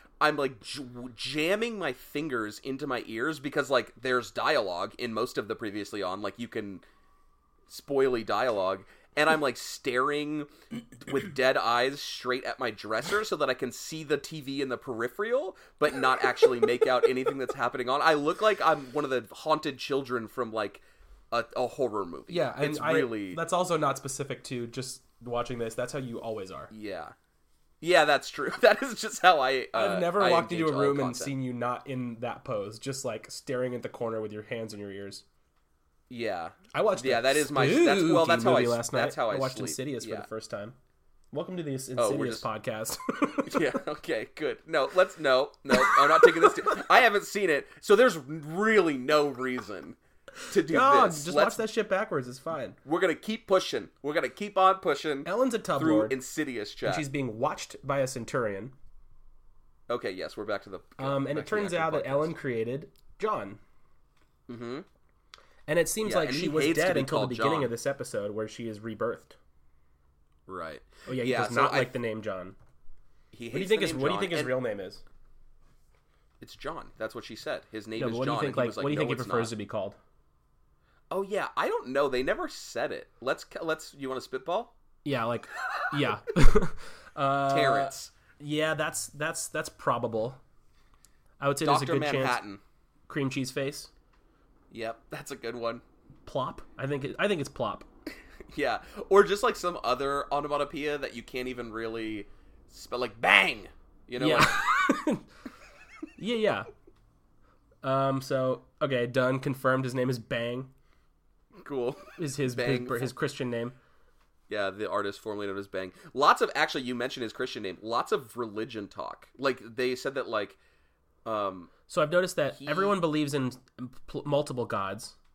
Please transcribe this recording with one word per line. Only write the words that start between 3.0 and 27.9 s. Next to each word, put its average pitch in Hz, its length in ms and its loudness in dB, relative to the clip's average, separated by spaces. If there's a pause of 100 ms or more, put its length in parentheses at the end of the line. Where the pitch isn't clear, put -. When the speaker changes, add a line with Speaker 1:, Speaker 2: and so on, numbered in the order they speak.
Speaker 1:
ears 131 320 -4
because, 135 300 -2
like, 123 300 2
there's 127 320 0
dialogue 107 680 0
in 117 160 -4
most 113 240 -2
of 110 100 -2
the 107 80 -2
Previously 104 480 -6
On. 95 180 -4
Like, 101 160 -6
you 120 120 -8
can 101 320 -8 (880)
spoily 131 560 0
dialogue. 101 580 0 (320)
And 151 140 4
I'm, 156 120 4
like, 127 160 0
staring 147 880 -2 (680)
with 139 240 -2
dead 131 220 4
eyes 120 440 0
straight 127 440 -4
at 117 140 -6
my 123 120 -2
dresser 131 540 -2
so 180 100 -4
that 143 140 0
I 127 40 2
can 123 200 -6
see 160 320 -10
the 143 120 0
T 160 220 -10
V 135 220 -6
in 131 80 -4
the - 80 -4
peripheral, 202 800 -4 (220)
but 151 160 2
not 131 280 2
actually 123 380 4
make 120 260 4
out 127 220 4
anything 131 280 0
that's 127 180 -4
happening 127 340 -2
on. 139 120 2
I 160 120 6
look 151 280 0
like 214 240 2
I'm 143 280 0
one 147 100 0
of 139 60 -2
the 123 240 0
haunted 156 460 -2
children 127 500 -2
from, 113 240 -6
like, 107 260 -4 (540)
a, 117 100 2 (140)
a 123 100 2
horror 107 380 -2
movie. 80 280 -12
Speaker 2:
Yeah, 151 220 0
and 147 160 -2
Speaker 1:
It's 147 80 -6
Speaker 2:
I, 156 140 0
Speaker 1:
really 113 420 0
Speaker 2:
that's 165 180 -6
also 175 220 2
not 143 220 0
specific 135 480 -8
to 120 220 -6
just 127 340 -10 (200)
watching 120 380 -4
this. 113 160 -6
That's 120 160 -4
how 147 80 -6
you 117 220 -8
always 107 280 -6
are. 71 220 -14
Speaker 1:
Yeah. 101 380 -10 (720)
Yeah, 165 240 6